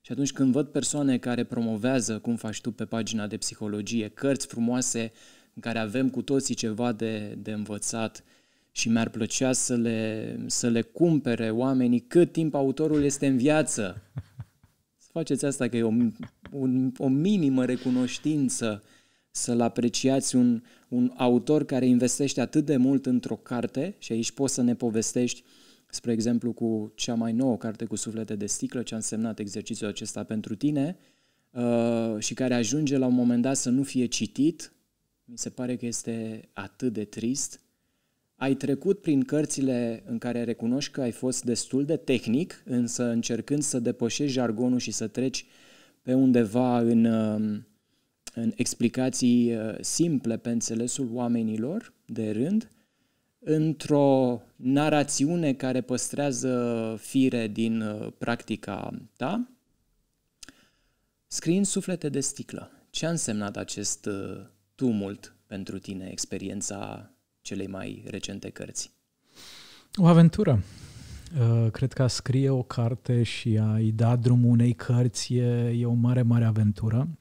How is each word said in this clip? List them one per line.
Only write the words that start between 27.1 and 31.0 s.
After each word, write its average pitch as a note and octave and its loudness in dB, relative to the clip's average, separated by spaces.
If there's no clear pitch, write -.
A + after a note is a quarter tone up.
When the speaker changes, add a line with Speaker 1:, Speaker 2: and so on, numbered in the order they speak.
Speaker 1:
mai A2+ -2
nouă B2 2
carte, A2 -6
Cu G#2+ -6
suflete A2 -6
de G2+ -6
sticlă, B2+ -6
ce - -10
a - -6
însemnat A2 -4
exercițiul G#2 -8
acesta G#2 -8
pentru A2 -6
tine, D3 -2